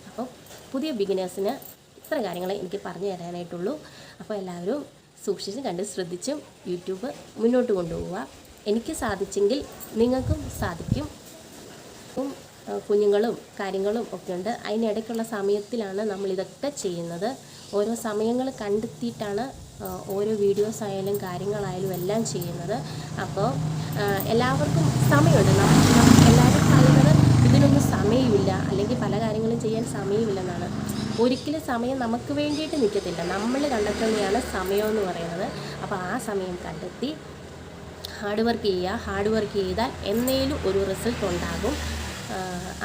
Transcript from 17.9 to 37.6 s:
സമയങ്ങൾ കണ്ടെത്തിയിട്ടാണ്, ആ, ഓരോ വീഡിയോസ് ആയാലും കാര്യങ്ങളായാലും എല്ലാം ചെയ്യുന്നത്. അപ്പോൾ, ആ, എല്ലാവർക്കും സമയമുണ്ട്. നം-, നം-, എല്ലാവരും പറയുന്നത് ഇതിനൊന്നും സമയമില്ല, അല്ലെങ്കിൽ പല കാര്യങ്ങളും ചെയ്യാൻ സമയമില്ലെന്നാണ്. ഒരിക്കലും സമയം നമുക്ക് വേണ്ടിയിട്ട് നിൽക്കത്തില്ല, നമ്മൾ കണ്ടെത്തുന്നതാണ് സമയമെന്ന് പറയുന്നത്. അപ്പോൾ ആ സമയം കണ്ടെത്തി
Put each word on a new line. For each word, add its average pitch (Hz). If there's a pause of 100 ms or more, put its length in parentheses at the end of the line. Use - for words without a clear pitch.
സമയങ്ങൾ 226 (100)
കണ്ടെത്തിയിട്ടാണ്, 220 (320)
ആ, 185
ഓരോ 202
വീഡിയോസ് 208
ആയാലും 196
കാര്യങ്ങളായാലും 190
എല്ലാം 208
ചെയ്യുന്നത്. 180 (460)
അപ്പോൾ, 196 (520)
ആ, 202
എല്ലാവർക്കും 269
സമയമുണ്ട്. 277
നം-, - (140)
നം-, -
എല്ലാവരും -
പറയുന്നത് 147
ഇതിനൊന്നും 143
സമയമില്ല, 208
അല്ലെങ്കിൽ 202
പല 208
കാര്യങ്ങളും 226
ചെയ്യാൻ 220
സമയമില്ലെന്നാണ്. 190 (280)
ഒരിക്കലും 262
സമയം 254
നമുക്ക് 240
വേണ്ടിയിട്ട് 294
നിൽക്കത്തില്ല, 180
നമ്മൾ 208
കണ്ടെത്തുന്നതാണ് 214 (120)
സമയമെന്ന് 208
പറയുന്നത്. 175 (320)
അപ്പോൾ 202
ആ 180
സമയം 185
കണ്ടെത്തി 180 (1040)